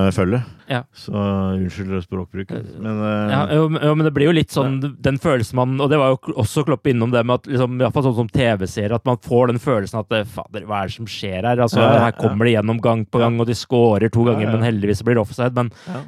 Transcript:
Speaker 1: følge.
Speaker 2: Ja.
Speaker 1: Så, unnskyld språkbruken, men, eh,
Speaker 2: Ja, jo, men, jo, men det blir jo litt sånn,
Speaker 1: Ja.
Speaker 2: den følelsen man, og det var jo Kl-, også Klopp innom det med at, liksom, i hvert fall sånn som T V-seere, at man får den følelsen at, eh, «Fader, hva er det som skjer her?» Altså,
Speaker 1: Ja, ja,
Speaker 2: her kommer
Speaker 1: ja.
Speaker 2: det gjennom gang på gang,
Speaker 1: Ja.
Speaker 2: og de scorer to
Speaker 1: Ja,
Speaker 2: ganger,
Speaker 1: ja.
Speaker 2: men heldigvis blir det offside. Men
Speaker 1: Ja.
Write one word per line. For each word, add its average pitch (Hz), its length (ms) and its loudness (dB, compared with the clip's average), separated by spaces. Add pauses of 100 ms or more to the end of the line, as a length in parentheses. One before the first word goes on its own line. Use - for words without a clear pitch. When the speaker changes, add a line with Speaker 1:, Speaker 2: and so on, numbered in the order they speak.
(120)
Speaker 1:
følge. 101 300 0 (260)
Speaker 2:
Ja. 123 140 -4 (140)
Speaker 1:
Så, - 160 -14
unnskyld 95 920 -4
språkbruken, 98 600 -10 (180)
men, 110 220 -6
eh, 104 280 -2
Speaker 2:
Ja, 135 100 0 (120)
jo, 156 160 2
men, 156 140 -2
jo, 151 120 4
men 156 120 2
det 151 60 -2
blir 143 140 2
jo 175 60 4
litt 156 180 0
sånn, 135 300 0
Speaker 1:
Ja. 143 80 -4 (120)
Speaker 2:
den 135 180 0
følelsen 131 360 0
man, 127 240 0
og 139 100 2
det 151 100 4
var 135 120 4
jo 127 60 0
Kl-, - 220 -8
også 135 260 0
Klopp 147 220 -2
innom 120 240 2
det 120 140 2
med 123 100 2
at, - 120 -2
liksom, 127 280 -2
i 127 80 -2
hvert 110 100 0
fall 147 100 0
sånn 127 120 0
som 113 140 -2
T - 100 -2 (160)
V-seere, 101 400 -4
at 113 100 -4
man 123 120 2
får 123 340 2
den 120 80 -2
følelsen 110 400 -2
at, 104 120 -6
eh, 110 120 0
«Fader, 104 420 -12
hva 104 160 -4
er 95 60 -4
det - 80 -10
som 113 100 -12
skjer 95 380 -8
her?» 120 160 0
Altså, 117 200 2
Speaker 1:
Ja, 120 140 4
ja, 113 120 6
Speaker 2:
her 117 80 2
kommer 110 340 0
Speaker 1:
ja. - 20 4
Speaker 2:
det 117 60 4 (100)
gjennom 113 160 -2
gang 113 240 0
på 123 140 -2
gang, 117 160 2
Speaker 1:
Ja. 117 60 0
Speaker 2:
og 113 60 0
de 120 60 0
scorer 113 580 4
to 117 140 2
Speaker 1:
Ja, 120 80 4
Speaker 2:
ganger, 110 140 0
Speaker 1:
ja. 113 100 0
Speaker 2:
men 113 60 0
heldigvis 104 400 0
blir 120 120 2
det 110 80 2
offside. 123 320 -4
Men 120 160 0 (160)
Speaker 1:
Ja. 175 200 -8